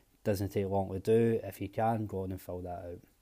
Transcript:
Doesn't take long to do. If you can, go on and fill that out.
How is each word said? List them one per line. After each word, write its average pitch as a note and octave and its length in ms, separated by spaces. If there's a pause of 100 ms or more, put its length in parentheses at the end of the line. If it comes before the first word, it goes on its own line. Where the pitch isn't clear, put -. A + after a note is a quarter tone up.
(240)
Doesn't G2+ 260
take G2 180
long G2 260
to F#2+ 60
do. A2+ 440
If G2 160
you G2 100
can, A2+ 360
go F#2+ 180
on F#2+ 80
and F#2 100
fill F2+ 200
that F2+ 80
out. F2 300 (220)